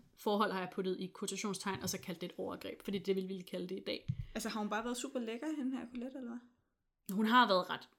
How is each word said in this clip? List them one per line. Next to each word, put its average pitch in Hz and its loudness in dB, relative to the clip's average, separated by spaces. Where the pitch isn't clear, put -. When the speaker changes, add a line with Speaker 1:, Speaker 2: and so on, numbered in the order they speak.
Speaker 1:
forhold 208 4
har 190 0
jeg 180 -2
puttet 185 0
i 180 -6
quotationstegn, 190 -2
og 190 -2
så 190 -2
kaldt 170 -6
det 175 -4
et - -16
overgreb, - -6
fordi 202 0
det 190 2
vil 185 -2
vi 190 -6
kalde 180 -4
det 185 -4
i 196 -8
dag. - -2
Speaker 2:
Altså, 220 -2
har 214 -2
hun 208 -2
bare 214 0
været 240 -2
super 262 -4
lækker, 233 -4
hende 262 0
her 240 -8
Colette, 254 -6
eller 247 -8
hvad? - -10
Speaker 1:
Hun 220 4
har 240 8
været 185 6
ret, - -6